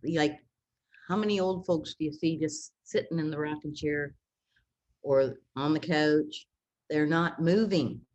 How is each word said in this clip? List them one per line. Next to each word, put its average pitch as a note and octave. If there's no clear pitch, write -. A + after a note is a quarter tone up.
Like, D#3
how F3
many G#3
old F#3
folks D#3+
do D#3
you D3+
see D#3+
just D3+
sitting -
in D#3
the D3+
rocking D3+
chair D3
or C3+
on C#3+
the D#3
couch? D3+
They're D3+
not E3
moving. F3+